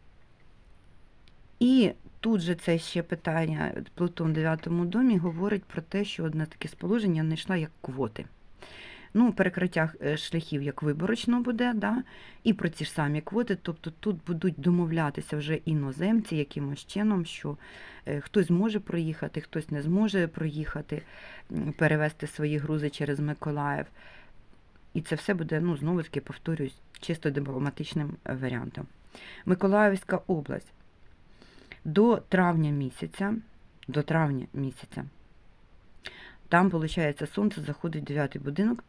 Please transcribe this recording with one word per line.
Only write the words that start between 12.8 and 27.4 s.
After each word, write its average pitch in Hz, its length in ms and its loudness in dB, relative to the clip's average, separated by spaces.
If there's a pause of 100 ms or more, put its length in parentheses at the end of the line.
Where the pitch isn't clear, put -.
ж - 60 -8
самі 151 300 0
квоти, 208 400 -2
тобто 160 380 -8
тут 202 180 -2 (100)
будуть 170 300 0
домовлятися 165 800 2
вже 151 180 -2
іноземці 160 800 0
якимось 143 500 -4
чином, 202 400 0
що, - 320 -8 (480)
е, 147 160 -4
хтось 180 260 2
зможе 202 320 4
проїхати, 160 640 -4
хтось - 300 -6
не 147 100 -2
зможе 190 460 4
проїхати, 151 760 -4 (500)
м, 156 220 -4
перевезти 151 540 2
свої 151 300 -2
грузи 151 320 -2
через 143 300 -2
Миколаїв. 147 680 -2 (1080)
І 160 80 0
це 160 140 -4
все 202 180 -2
буде, 160 260 -2
ну, 170 180 0
знову-таки, 156 440 -2
повторюсь, 151 540 -6 (240)
чисто 160 320 -2
дипломатичним, 143 840 -4 (100)